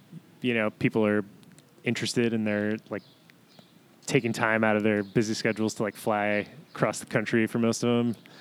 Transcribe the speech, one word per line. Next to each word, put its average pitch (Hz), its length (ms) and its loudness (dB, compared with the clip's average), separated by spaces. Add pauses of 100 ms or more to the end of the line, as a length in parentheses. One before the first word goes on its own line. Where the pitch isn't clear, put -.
(420)
you 123 120 0
know, 110 180 2
people 113 340 0
are 104 180 2 (600)
interested 117 500 0
and 110 140 -2
they're, 104 300 0 (120)
like, 104 140 -8 (1040)
taking 117 280 0
time 113 300 2
out 107 120 4
of 104 80 2
their 107 200 2
busy 107 300 0
schedules 110 420 -2
to, 120 80 -4
like, 104 120 -4
fly 104 500 0 (280)
across 110 260 -2
the - 60 -14
country 113 420 0
for 120 120 -4
most 117 240 0
of 120 60 2
'em. 120 260 2 (260)